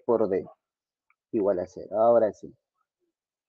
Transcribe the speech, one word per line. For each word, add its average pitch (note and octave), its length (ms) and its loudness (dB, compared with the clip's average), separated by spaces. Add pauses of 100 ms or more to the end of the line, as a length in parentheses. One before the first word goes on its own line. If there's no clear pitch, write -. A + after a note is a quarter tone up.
por A2+ 220 0
D F#2 180 -2 (840)
igual G2 280 -2
a F2+ 80 -6
cero. F#2+ 340 -8
Ahora A2+ 320 4
sí. - 220 -20 (960)